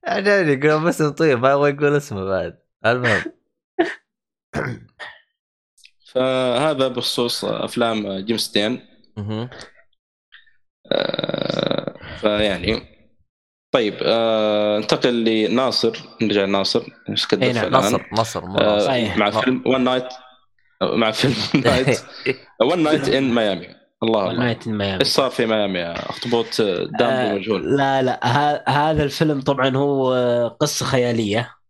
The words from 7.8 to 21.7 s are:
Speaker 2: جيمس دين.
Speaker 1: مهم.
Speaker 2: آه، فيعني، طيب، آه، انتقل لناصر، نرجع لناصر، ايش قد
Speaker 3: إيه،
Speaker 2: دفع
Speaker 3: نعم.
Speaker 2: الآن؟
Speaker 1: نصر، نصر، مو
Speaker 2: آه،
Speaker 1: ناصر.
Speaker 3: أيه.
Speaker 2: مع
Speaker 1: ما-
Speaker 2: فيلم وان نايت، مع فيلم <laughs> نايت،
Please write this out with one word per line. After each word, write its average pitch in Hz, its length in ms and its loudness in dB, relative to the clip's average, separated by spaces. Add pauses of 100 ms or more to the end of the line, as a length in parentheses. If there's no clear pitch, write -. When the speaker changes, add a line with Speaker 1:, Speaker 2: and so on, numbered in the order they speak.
Speaker 2:
جيمس 107 340 -4
دين. 107 280 0 (360)
Speaker 1:
مهم. 110 340 -6 (1400)
Speaker 2:
آه، - 1200 -4
فيعني، 104 680 0 (920)
طيب، 110 300 0
آه، 107 760 2
انتقل 120 480 0
لناصر، 113 720 0 (260)
نرجع 101 220 2
لناصر، 98 400 0 (260)
ايش 98 160 -4
قد - 160 0
Speaker 3:
إيه، 123 100 2
Speaker 2:
دفع 107 160 0
Speaker 3:
نعم. 131 60 -2
Speaker 2:
الآن؟ 120 180 4
Speaker 1:
نصر، - 100 -2 (100)
نصر، 104 340 -4
مو 98 120 -2
Speaker 2:
آه، 113 40 4
Speaker 1:
ناصر. 104 300 2
Speaker 3:
أيه. 110 240 -2
Speaker 2:
مع 104 140 2
Speaker 1:
ما- 107 100 0
Speaker 2:
فيلم 127 260 0
وان 127 180 2
نايت، 127 240 0 (720)
مع 110 280 0
فيلم 131 240 0 (200)
<laughs> 139 100 2
نايت، 131 360 2 (300)